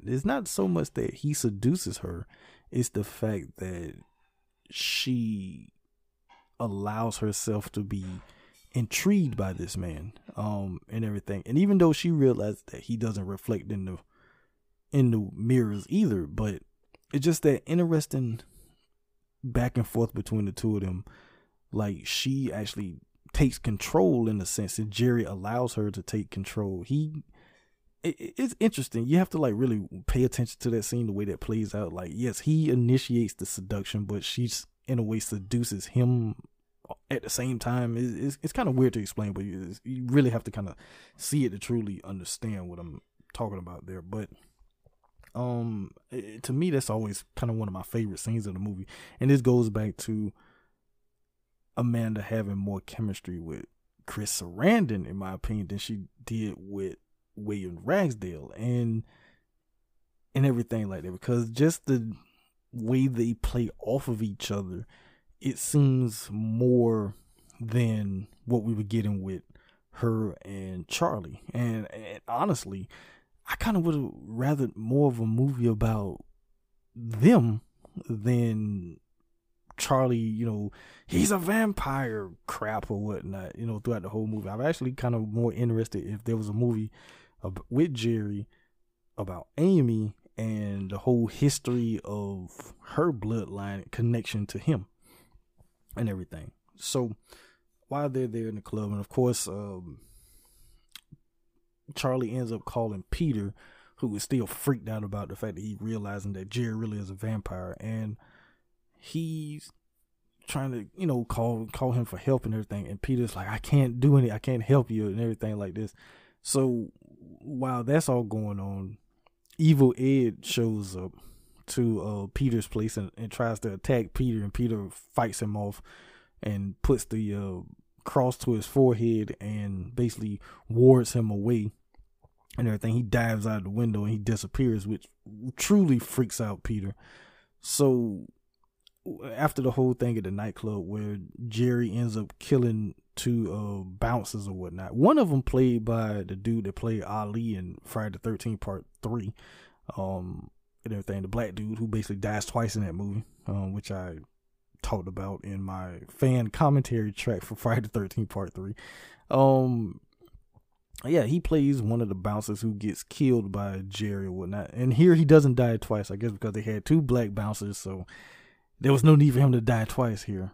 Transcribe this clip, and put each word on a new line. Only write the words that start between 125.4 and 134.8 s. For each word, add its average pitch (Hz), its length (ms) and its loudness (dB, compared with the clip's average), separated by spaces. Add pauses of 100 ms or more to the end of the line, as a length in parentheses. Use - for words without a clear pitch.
him 104 140 -2
off 101 260 -6 (600)
and 98 400 -6
puts 131 240 4
the, 107 300 -4
uh, 98 260 -6 (420)
cross 127 340 2
to - 160 0
his 107 120 -2
forehead 113 760 4
and 101 560 -6
basically 110 460 -2 (260)
wards 123 460 8
him 113 160 2
away 104 420 0 (880)
and 123 100 0
everything. 113 260 0
He 120 80 2
dives 113 460 0
out 107 160 -2
the 92 60 -8
window 104 340 0
and 107 80 0
he 113 60 0
disappears, 107 680 0